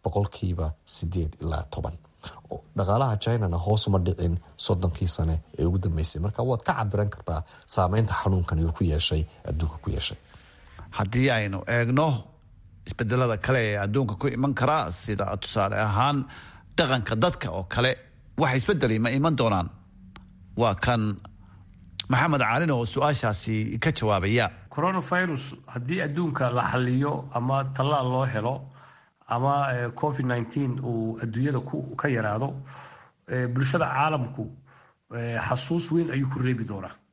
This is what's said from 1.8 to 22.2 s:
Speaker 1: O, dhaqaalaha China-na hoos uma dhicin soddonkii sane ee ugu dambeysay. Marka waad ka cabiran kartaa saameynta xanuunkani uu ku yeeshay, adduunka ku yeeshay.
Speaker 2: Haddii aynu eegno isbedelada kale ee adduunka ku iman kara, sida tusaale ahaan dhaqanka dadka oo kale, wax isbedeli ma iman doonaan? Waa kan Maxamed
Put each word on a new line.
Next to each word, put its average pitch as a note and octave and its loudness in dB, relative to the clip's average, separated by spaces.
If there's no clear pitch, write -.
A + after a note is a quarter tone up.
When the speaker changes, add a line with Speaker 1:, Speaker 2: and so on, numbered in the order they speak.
Speaker 1:
O, - -8
dhaqaalaha G#2+ 2
China-na G#2 0
hoos G2+ 2
uma G2 4
dhicin F2 2
soddonkii F2+ 0
sane D#2+ 0
ee D2+ 2
ugu F2+ 4
dambeysay. D#2+ 0
Marka G#2 -2
waad A#2+ 0
ka F#3 0
cabiran G#2 0
kartaa D#2+ -6
saameynta G2+ 2
xanuunkani F2 2
uu E2 0
ku G2 0
yeeshay, D#2 2
adduunka D#2+ -2
ku - -4
yeeshay. - -4
Speaker 2:
Haddii A#2+ 2
aynu G#2 0
eegno B2 4
isbedelada A#2+ 2
kale C3 2
ee G#2 0
adduunka G#2 0
ku - -2
iman C3 0
kara, G2 2
sida G2 -4
tusaale G2+ -2
ahaan B2+ 2
dhaqanka B2+ 2
dadka A#2+ 2
oo F#2 -4
kale, B2 0
wax C3 2
isbedeli B2+ 2
ma A#2 2
iman C#3+ 2
doonaan? G2+ 2
Waa A2+ 4
kan A#2 2
Maxamed C#3 4